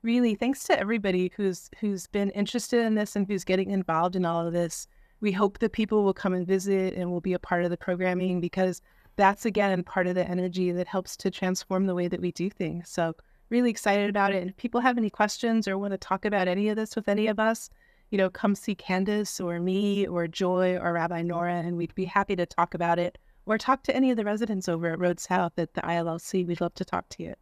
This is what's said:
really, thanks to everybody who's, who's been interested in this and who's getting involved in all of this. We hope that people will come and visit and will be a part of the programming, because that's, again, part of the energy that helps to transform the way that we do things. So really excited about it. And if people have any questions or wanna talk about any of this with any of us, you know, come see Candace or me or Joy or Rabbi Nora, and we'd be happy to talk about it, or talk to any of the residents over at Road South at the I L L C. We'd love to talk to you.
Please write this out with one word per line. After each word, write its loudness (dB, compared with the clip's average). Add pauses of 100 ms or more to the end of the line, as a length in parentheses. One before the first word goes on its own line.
really, 4
thanks -2
to 4
everybody 0
who's, -2 (100)
who's -4
been 0
interested 0
in 2
this -2
and 0
who's -2
getting 0
involved 0
in 2
all 0
of -4
this. -2 (320)
We 0
hope 0
that 0
people 2
will 4
come 0
and 0
visit 0
and -4
will -4
be -2
a -2
part 0
of 0
the -4
programming, 0
because 0 (340)
that's, 4
again, 2
part -2
of -2
the 0
energy -2
that -2
helps -6
to -2
transform -2
the 0
way 0
that -4
we -2
do -4
things. -6
So -2 (340)
really 4
excited 2
about 2
it. 0
And -6
if -16
people -2
have 2
any 0
questions 0
or -2
wanna -4
talk -4
about 2
any 2
of 0
this -4
with -2
any 2
of 0
us, 0 (420)
you 0
know, 4
come 0
see -4
Candace -2
or -4
me 2
or -2
Joy 2
or -2
Rabbi -2
Nora, -2
and -2
we'd -6
be -2
happy 0
to 0
talk 0
about 2
it, -2 (300)
or 2
talk 0
to 0
any 4
of 2
the -2
residents -2
over 0
at -6
Road 2
South 0
at -2
the -6
I 0
L 0
L -4
C. -2
We'd -2
love -2
to -6
talk -4
to -14
you. -10